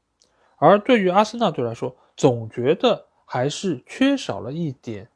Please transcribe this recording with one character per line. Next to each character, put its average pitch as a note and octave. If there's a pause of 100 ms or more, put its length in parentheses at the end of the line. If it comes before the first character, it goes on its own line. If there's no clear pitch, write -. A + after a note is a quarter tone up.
(560)
而 F3
对 A#3
于 F#3
阿 G3
森 A#3
纳 G#3
队 D3
来 A2+
说， B2+ (220)
总 A#2
觉 B2+
得 G#3 (180)
还 C3
是 D3+
缺 C4+
少 G#2+
了 A#2
一 D#3
点 G#2+